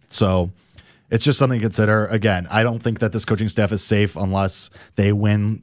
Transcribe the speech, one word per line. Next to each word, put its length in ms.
So 460
it's 140
just 140
something 200
to 60
consider. 420
Again, 440
I 120
don't 180
think 200
that 120
this 120
coaching 240
staff 240
is 100
safe 340
unless 540
they 180
win 500